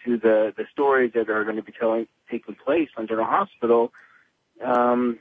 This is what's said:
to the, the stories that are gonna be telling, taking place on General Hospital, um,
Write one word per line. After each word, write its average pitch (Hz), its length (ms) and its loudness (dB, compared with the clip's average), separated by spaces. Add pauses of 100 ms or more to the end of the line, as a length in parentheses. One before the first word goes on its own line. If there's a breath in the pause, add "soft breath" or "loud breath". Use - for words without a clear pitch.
to 120 120 0
the, 110 400 2
the 110 160 -8
stories 135 420 2
that 110 160 -2
are 107 140 -2
gonna 110 180 -4
be 110 100 -20
telling, 113 360 -2 (200)
taking 113 280 -10
place 151 400 -2
on 110 100 -8
General 113 200 -2
Hospital, 117 680 0 (720 soft breath)
um, 123 560 0